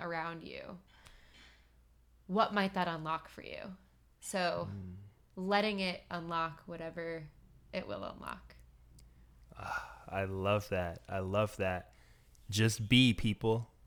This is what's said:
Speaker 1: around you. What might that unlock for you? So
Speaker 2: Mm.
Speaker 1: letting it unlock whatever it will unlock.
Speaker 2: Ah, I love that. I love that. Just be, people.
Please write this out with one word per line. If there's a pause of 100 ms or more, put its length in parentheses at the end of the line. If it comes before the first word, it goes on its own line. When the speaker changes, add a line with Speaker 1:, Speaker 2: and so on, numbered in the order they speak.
Speaker 1:
around
you. (1600)
What
might
that
unlock
for
you? (580)
So
Speaker 2:
Mm. (420)
Speaker 1:
letting
it
unlock
whatever (460)
it
will
unlock. (1040)
Speaker 2:
Ah, (180)
I
love
that.
I
love
that. (580)
Just
be,
people. (160)